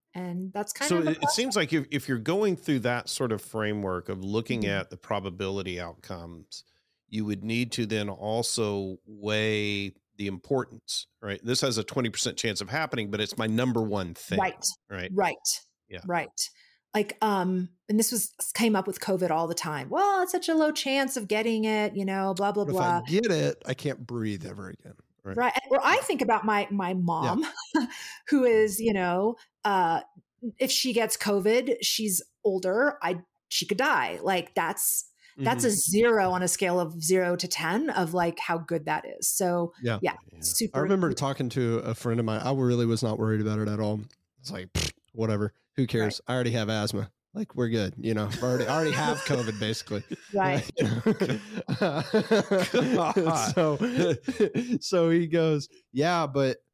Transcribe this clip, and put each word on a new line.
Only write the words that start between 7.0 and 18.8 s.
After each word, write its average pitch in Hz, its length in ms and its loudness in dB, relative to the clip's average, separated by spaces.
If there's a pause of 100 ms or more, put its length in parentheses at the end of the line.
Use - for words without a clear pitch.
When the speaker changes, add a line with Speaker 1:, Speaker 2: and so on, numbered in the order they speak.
Speaker 2:
you 107 180 -4
would 101 180 -4
need 117 280 -2
to 117 140 -2
then 104 220 -2
also 101 880 -2 (100)
weigh 104 880 -2 (220)
the 101 100 -4
importance, 113 800 -6 (160)
right? 101 220 -6
This 120 160 0
has 123 180 0
a 107 60 -2
twenty 120 260 -2
percent - 260 -4
chance 107 240 -2
of 98 100 -10
happening, 123 420 -4
but 104 80 -2
it's - 180 -4
my 113 80 0
number 117 340 2
one 98 340 -2
thing, - 260 -4
Speaker 1:
Right. - 260 -2 (240)
Speaker 2:
right? 180 240 -8
Speaker 1:
Right. 185 220 0 (520)
Speaker 2:
Yeah. 90 160 -12
Speaker 1:
Right. 175 460 -4 (420)
Like, 208 300 -2
um, 185 460 0 (200)
and 214 120 2
this 233 100 2
was, 233 220 -4 (200)
came 220 220 2
up 190 140 0